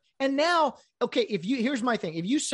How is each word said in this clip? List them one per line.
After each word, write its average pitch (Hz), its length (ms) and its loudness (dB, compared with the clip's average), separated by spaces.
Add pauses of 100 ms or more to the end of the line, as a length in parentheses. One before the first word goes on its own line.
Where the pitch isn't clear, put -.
(200)
And 269 160 0
now, 320 400 2 (240)
okay, 240 220 0
if 185 240 -2
you, 269 100 0
here's 240 260 0
my 233 140 2
thing. 165 180 -6
If 165 120 -4
you 262 100 2
s-, - 180 -2